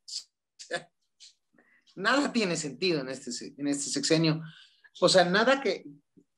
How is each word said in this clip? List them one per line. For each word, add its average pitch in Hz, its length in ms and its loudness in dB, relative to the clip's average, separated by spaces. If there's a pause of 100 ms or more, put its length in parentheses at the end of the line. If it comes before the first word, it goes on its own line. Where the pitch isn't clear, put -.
(680)
<laughs> - 220 -8 (1040)
Nada 240 360 0
tiene 196 240 0
sentido 156 460 -2
en 127 80 -8
este 131 220 -10
se-, - 260 -12
en 143 100 -6
este 143 220 -4
sexenio. 160 520 2 (600)
O 175 80 6
sea, 175 160 6
nada 226 360 2
que, 190 240 -4 (520)